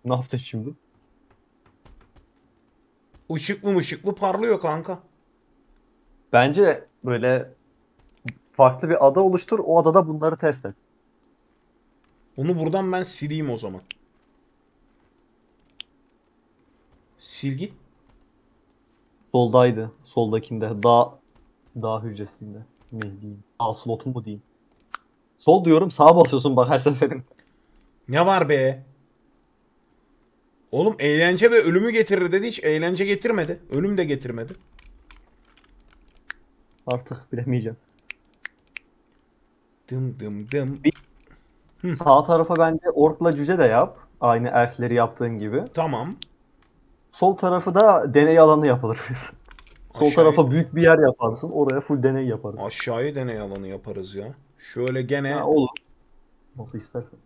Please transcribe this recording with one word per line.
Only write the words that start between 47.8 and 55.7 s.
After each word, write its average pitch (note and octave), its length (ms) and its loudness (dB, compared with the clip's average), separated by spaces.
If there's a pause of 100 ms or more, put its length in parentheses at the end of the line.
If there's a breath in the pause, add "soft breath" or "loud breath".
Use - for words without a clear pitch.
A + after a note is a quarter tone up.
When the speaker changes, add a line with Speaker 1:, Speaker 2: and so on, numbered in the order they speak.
Speaker 1:
deney D#3 240 6
alanı D3+ 280 8
yapılır. B2 300 0
<laughs> - 960 -16
Sol D3+ 140 2
Speaker 2:
Aşağıya D3 80 2
Speaker 1:
tarafa D#3 360 6
büyük D#3 240 -2
bir E3 80 0
yer D#3+ 160 8
yaparsın. B2+ 520 0
Oraya C#3 300 0
full C3+ 220 -4
deney C3 240 0
yaparız. G#2+ 360 -8
Speaker 2:
Aşağıya A#2+ 520 -6
deney B2 240 -8
alanı G2 300 -12
yaparız G2 460 -14
ya. G#2 200 -14 (240)
Şöyle B2+ 440 -6
gene C#3 300 -4
Speaker 1:
Ha, D3 140 -6
olur. D3 220 2 (880)